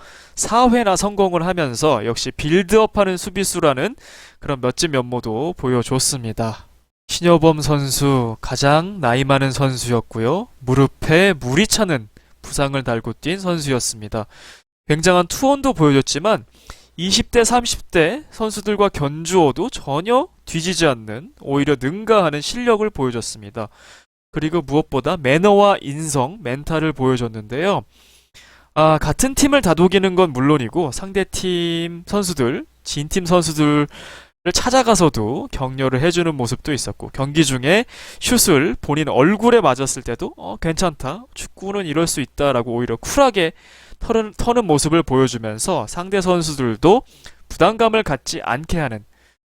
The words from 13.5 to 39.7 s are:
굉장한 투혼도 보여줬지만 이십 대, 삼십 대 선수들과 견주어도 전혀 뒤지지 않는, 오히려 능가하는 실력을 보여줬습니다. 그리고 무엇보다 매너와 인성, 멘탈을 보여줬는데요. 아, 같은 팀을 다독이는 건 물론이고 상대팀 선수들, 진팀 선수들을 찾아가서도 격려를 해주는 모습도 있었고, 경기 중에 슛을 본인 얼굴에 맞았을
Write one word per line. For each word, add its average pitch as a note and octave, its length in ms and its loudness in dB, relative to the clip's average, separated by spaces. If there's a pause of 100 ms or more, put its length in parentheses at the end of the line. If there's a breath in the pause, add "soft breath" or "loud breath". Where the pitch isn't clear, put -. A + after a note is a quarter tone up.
굉장한 F3 420 2
투혼도 A#3+ 440 0
보여줬지만 D3 720 2 (520 loud breath)
이십 F#3+ 340 -2
대, A#3 140 4
삼십 A#3+ 480 -2
대 F#3+ 380 2
선수들과 G#3 600 -2
견주어도 D#3+ 800 0
전혀 G#3+ 580 -2 (160)
뒤지지 E3 420 0
않는, A#2+ 540 -4
오히려 C#3 400 0
능가하는 F3 600 0
실력을 A3 480 0
보여줬습니다. A2+ 800 -6 (640 soft breath)
그리고 D#3 280 -2
무엇보다 D3 560 -2
매너와 G3 640 4
인성, C#3+ 600 -4
멘탈을 D3+ 500 -4
보여줬는데요. B2 920 -2 (920 soft breath)
아, D#3 240 4
같은 C4 360 -2
팀을 C#4 280 4
다독이는 F#3 520 4
건 F3 200 4
물론이고 C#3 580 0
상대팀 F3 1160 -4
선수들, F3+ 600 -2 (180)
진팀 D#3 400 -4
선수들을 D3+ 640 2 (640 loud breath)
찾아가서도 F#3 1000 2
격려를 C3 500 -4
해주는 E3 320 0
모습도 B2+ 380 -4
있었고, - 420 -6
경기 C#3+ 320 0
중에 C#3 400 2 (320 loud breath)
슛을 G3+ 640 2
본인 D3 280 -2
얼굴에 G#3 540 4
맞았을 C3+ 400 0